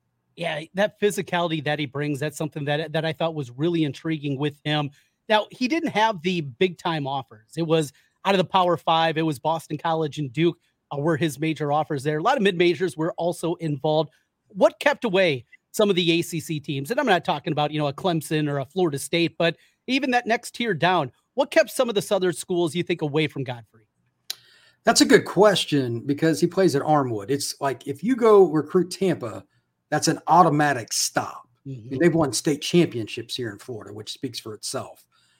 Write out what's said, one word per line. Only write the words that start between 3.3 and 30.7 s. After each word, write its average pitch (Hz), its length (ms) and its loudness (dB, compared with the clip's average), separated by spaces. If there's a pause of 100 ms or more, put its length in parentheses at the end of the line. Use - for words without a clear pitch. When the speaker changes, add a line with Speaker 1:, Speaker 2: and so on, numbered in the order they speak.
Speaker 1:
was 139 160 -8
really 160 320 0
intriguing 147 560 -4
with 143 160 -4 (100)
him. 151 260 -2 (380)
Now, 214 220 2
he - 160 -4
didn't 302 240 -2
have 208 320 0
the 175 200 0
big-time 160 640 -2
offers. 131 480 -10
It 165 100 -4
was 160 260 0 (320)
out 196 100 4
of 190 40 4
the 185 60 4
Power 180 320 2
Five. 165 420 2
It 160 40 2
was 156 180 -2
Boston 156 380 -4
College 160 420 -2
and 135 120 -6
Duke, 160 240 2 (380)
uh, 143 40 -6
were 156 180 0
his 147 240 -2
major 151 320 -2
offers 147 320 -2
there. 151 140 -2
A 156 40 -4
lot 247 140 2
of 220 80 2
mid-majors 175 520 2
were 160 180 -2
also 170 420 -4
involved. 156 540 0 (360)
What 240 320 2
kept - 260 0
away 180 400 2 (280)
some 214 180 2
of 185 60 2
the 170 160 2
A 170 100 2
C 170 160 -8
C 151 220 -6
teams? 139 320 -6
And 262 80 -2
I'm 285 60 0
not 185 180 4
talking 156 280 -4
about, 147 200 -2
you 151 80 -2
know, 147 80 0
a 139 40 -4
Clemson 156 560 -2
or 143 100 -4
a 135 60 -4
Florida 165 340 -2
State, 170 400 -2
but 165 180 0 (320)
even 262 240 0
that 240 160 0
next 233 260 -2
tier 240 180 -2
down, 160 380 2 (240)
what 277 160 0
kept 302 200 4
some 254 180 0
of 220 80 -2
the 196 60 0
Southern 185 300 0
schools, 175 440 -2
you 175 80 -2
think, 170 180 -4
away 151 240 0
from 139 160 -6
Godfrey? 120 460 -14 (960)
Speaker 2:
That's - 160 4
a 294 60 4
good 214 180 8
question 151 840 2
because 143 340 0
he 175 60 2
plays 160 300 2
at 139 60 -2
Armwood. 127 460 0
It's 139 320 -4
like, 135 280 -6
if 139 160 -8
you 247 100 0
go 214 300 8
recruit 156 480 2
Tampa, 127 520 -2 (460)
that's 151 180 0
an 151 180 2
automatic 147 640 4